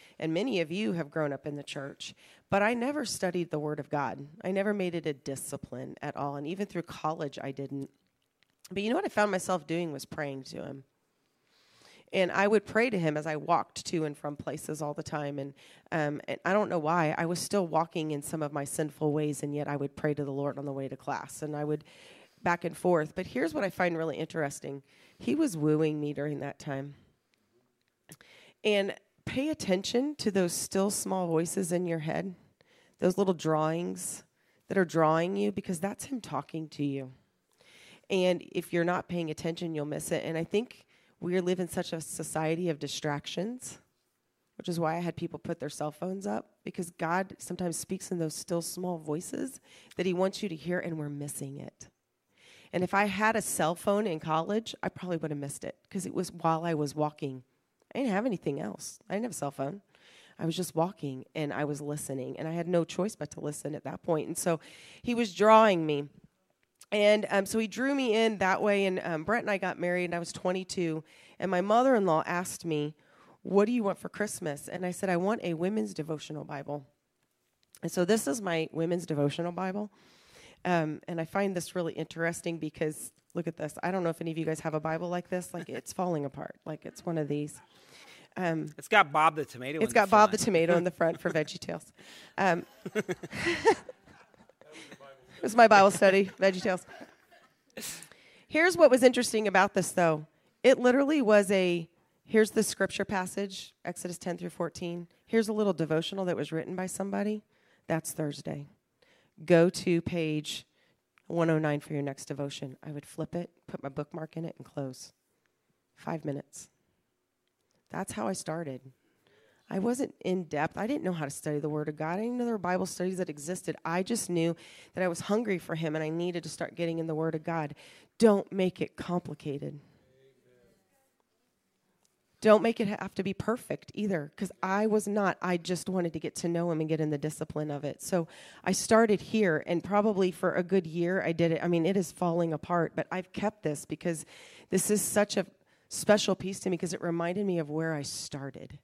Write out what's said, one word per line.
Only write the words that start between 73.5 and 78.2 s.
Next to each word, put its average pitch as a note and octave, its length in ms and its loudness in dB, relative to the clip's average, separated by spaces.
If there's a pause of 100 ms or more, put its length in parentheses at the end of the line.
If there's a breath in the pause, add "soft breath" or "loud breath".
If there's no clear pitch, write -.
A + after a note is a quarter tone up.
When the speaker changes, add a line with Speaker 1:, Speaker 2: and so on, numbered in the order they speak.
Speaker 1:
do A#3 80 2
you B3 100 2
want G3 160 -2
for - 120 -10
Christmas?" E3 580 -6
And F3+ 160 -6
I F3+ 60 -2
said, F#3+ 180 -4
"I F3+ 80 2
want G3 260 0
a E3+ 120 -2
women's G3 400 -2
devotional D3+ 500 -8
Bible." C#3+ 420 -8 (960)
And E3+ 80 -4
so F3+ 140 2
this G#3+ 220 4